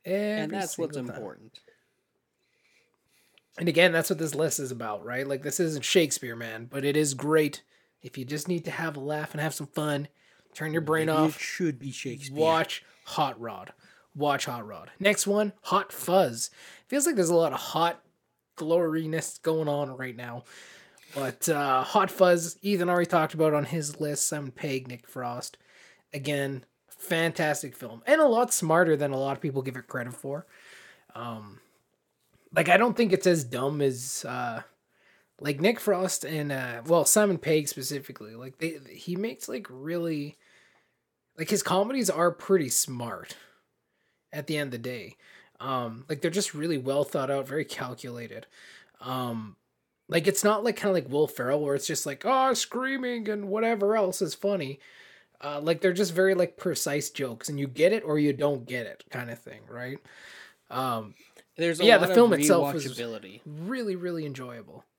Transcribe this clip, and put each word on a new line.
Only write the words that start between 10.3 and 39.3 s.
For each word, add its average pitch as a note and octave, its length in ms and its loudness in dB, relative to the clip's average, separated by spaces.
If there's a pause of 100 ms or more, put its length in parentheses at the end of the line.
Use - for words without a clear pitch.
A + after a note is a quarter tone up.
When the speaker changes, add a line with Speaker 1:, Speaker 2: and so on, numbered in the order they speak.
Speaker 1:
turn D#3 200 -6
your E3 80 2
brain D#3 260 0
Speaker 2:
Maybe D#3 100 2
Speaker 1:
off. D#3 180 4
Speaker 2:
it - 60 -12
should D#3 380 -4
be C3+ 120 -10
Shakespeare. C#3 480 -8
Speaker 1:
Watch D#3+ 440 2 (220)
Hot C3 340 -2
Rod. G#2+ 340 -12 (420)
Watch C#3+ 300 2
Hot A#2+ 200 -8
Rod. F#2+ 240 -16 (100)
Next G3+ 280 2
one, G#3 260 2 (100)
Hot F#3+ 280 0
Fuzz. D#3 580 2 (380)
Feels C#4 180 0
like E4 100 2
there's F3 140 2
a F3 60 4
lot E3 180 4
of - 60 -6
hot E3+ 420 0 (540)
gloriness D#3+ 840 0
going D#3+ 280 0
on C#3+ 300 -2
right B2+ 180 -8
now. A#2+ 280 -10 (680)
But, C3+ 340 -4
uh, C#3+ 360 2
Hot - 260 2
Fuzz, F3 540 4
Ethan F#3 260 0
already F3 200 4
talked D#3+ 260 2
about D#3 180 4
on D3 120 2
his D3+ 360 -6
list. D3 260 -2
Simon C#3+ 240 -6
Pegg, C3 360 -6
Nick B2 200 -14
Frost. B2 500 -10 (540)
Again, C#3 540 -4 (380)
fantastic D#3+ 720 0
film, A#2 300 -14
and D#4 160 6
a D4 60 8
lot A#3 260 4
smarter E3 420 4
than C#3 160 -2
a C3+ 80 -2
lot C#3 160 0
of - 60 -12
people C3+ 200 -2
give B2+ 140 -8
it B2 120 -12
credit B2 260 -6
for. C#3+ 320 -10 (680)
Um, A2+ 440 -10 (960)
like, E3 140 4
I F3+ 80 10
don't A#3 180 4
think G#3+ 180 4
it's F#3 140 2
as E3 160 4
dumb C3+ 380 -2
as, B2+ 460 -2
uh, B2 340 -6 (800)
like, C#3+ 200 -4
Nick A3 200 2
Frost F#3 440 0
and, D3 280 -4
uh, B2 340 -6
well, D#3+ 200 6
Simon G3+ 320 6
Pegg D#3 300 2
specifically, C3 680 -10
like, C3 240 -18
they, D#3+ 180 -6 (120)
he - 260 -8
makes, A3+ 340 -8